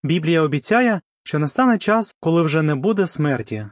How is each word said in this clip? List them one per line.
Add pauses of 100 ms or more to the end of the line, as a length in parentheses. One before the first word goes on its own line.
Біблія
обіцяє, (220)
що
настане
час,
коли
вже
не
буде
смерті.